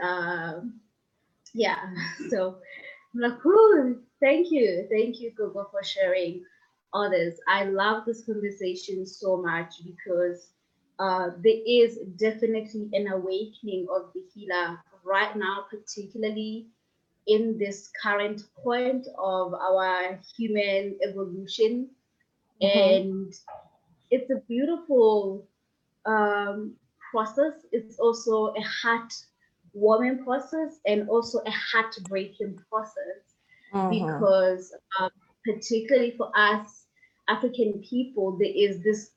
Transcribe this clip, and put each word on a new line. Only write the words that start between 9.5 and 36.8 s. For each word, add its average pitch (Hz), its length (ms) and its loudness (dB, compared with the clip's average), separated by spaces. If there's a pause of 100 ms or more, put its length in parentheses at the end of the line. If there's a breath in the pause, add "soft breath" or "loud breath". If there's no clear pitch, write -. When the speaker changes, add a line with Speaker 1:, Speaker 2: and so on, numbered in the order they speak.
Speaker 1:
because, 175 720 -4 (460)
uh, 185 320 0 (120)
there 220 220 4
is 233 340 4 (160)
definitely 220 800 -2
an 202 140 0
awakening 190 880 -6
of 180 200 -6
the 370 100 -12 (100)
healer 180 460 -4 (240)
right 208 320 0
now, 196 340 -4
particularly 214 1000 -8 (580)
in 220 300 4
this 196 320 -6 (120)
current 208 420 -2 (200)
point 247 420 0 (120)
of 185 360 -2
our 185 680 0 (160)
human 202 680 0
evolution. 196 880 -2 (720)
Speaker 2:
Mm-hmm. 202 180 4
Speaker 1:
And 190 540 4 (760)
it's 254 220 2
a 247 160 -2
beautiful, 233 1000 2 (600)
um, 208 720 0 (340)
process. 240 420 0 (180)
It's - 280 -6
also 226 540 2
a 214 100 -6 (200)
heartwarming 233 1400 0
process 285 600 -4
and 208 240 0
also 226 300 0
a 214 120 -6
heartbreaking 196 1080 -4 (100)
process 196 540 -6 (500 soft breath)
Speaker 2:
Mm-hmm. 190 160 0
Speaker 1:
because, 185 840 2 (240)
um, 190 120 -2 (360)
particularly 233 720 2
for - 220 -6
us 214 480 0 (420 soft breath)